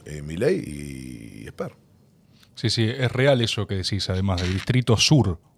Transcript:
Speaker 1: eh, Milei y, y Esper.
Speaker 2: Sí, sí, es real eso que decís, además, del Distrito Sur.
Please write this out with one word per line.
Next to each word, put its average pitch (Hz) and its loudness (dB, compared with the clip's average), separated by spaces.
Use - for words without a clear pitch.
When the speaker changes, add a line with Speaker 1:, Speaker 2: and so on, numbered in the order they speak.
Speaker 1:
eh, 76 -12
Milei 104 -4
y, 65 -12
y 69 -14
Esper. - -10
Speaker 2:
Sí, 113 -2
sí, 113 0
es 120 -2
real 131 4
eso 107 -2
que 101 -4
decís, 92 -2
además, 92 0
del 90 0
Distrito 117 2
Sur. 107 4